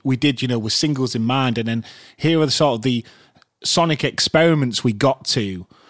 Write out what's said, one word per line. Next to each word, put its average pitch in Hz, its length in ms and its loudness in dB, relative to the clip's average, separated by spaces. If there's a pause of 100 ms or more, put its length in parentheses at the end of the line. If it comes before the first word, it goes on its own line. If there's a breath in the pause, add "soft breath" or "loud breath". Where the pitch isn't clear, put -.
we 131 140 0
did, 131 240 0
you 131 80 -2
know, 123 100 0
with 110 140 -4
singles 135 420 -2
in 113 100 -2
mind. 127 340 0
And 113 100 -4
then 113 160 -4 (320 loud breath)
here 160 240 2
are 156 60 2
the 131 60 0
sort 139 240 2
of 110 60 -6
the 123 220 -2 (580 soft breath)
sonic 165 400 0
experiments 151 800 2
we 113 120 0
got 135 320 0
to." 95 400 -4 (240 soft breath)